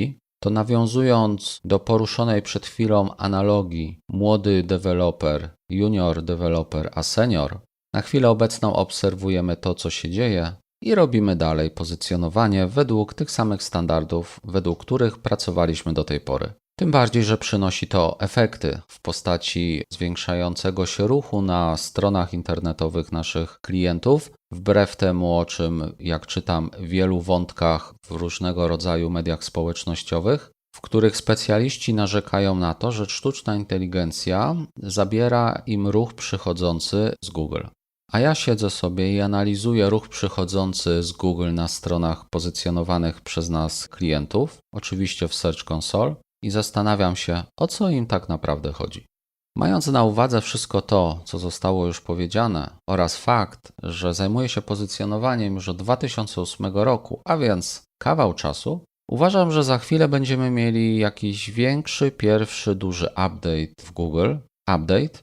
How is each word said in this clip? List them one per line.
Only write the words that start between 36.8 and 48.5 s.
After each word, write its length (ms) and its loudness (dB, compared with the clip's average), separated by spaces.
z 60 -10
Google. 320 -4
A 80 2
ja 140 4
siedzę 360 0
sobie 460 -2
i 40 2
analizuję 680 2
ruch 180 0
przychodzący 920 0
z 100 -4
Google 420 0
na 140 0
stronach 640 -2
pozycjonowanych 920 -2
przez 280 -4
nas 400 -2
klientów, 680 -2
oczywiście 540 -4
w 60 -6
Search 380 -4
Console, 420 0
i 60 -2
zastanawiam 640 2
się, 260 -2
o 80 2
co 220 0
im 180 2
tak 220 -2
naprawdę 440 -2